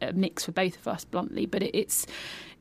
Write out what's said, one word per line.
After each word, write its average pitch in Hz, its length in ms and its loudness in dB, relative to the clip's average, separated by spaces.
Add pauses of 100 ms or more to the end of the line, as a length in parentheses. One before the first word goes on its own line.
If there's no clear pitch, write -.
a - 120 0
mix 185 320 2
for 165 60 -4
both 185 260 2
of - 100 -8
us, - 180 -2
bluntly. - 400 0
But 190 180 0
it, - 140 0
it's, - 280 2 (560)